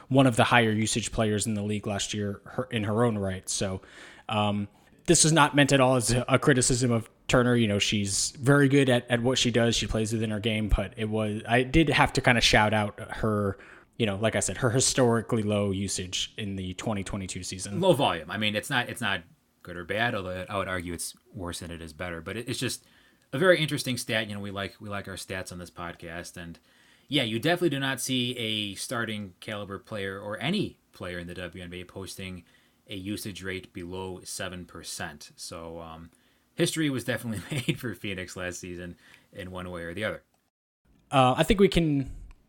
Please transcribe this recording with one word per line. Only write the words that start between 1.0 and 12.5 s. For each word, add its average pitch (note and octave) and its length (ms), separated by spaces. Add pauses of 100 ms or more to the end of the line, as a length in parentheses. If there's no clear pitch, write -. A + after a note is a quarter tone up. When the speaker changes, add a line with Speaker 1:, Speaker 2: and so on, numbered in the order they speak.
Speaker 1:
players G#2+ 340
in A2 100
the G2+ 80
league G#2+ 240
last G2 260
year G2+ 320
her, - 260
in A2 140
her G#2+ 180
own A2+ 140
right. F#2+ 320
So, F#2+ 320 (480)
um, G#2 400 (360)
this - 200
is D#3 80
not D3 200
meant C#3 200
at C3+ 80
all C3 140
as A2+ 160
a, A#2+ 180
a B2+ 100
criticism B2+ 500
of A#2 200 (180)
Turner. B2 280
You A#2 120
know, G2+ 120
she's G2+ 520
very C#3 380
good C#3 200
at, B2 220
at A#2+ 100
what B2+ 160
she B2 140
does. A#2 240
She - 100
plays A2 280
within A2 160
her G#2+ 100
game, G#2+ 300
but G2 260
it A2 140
was, G#2+ 380
I A#2+ 160
did D3 260
have C3+ 240
to - 80
kinda B2 180
shout G#2+ 340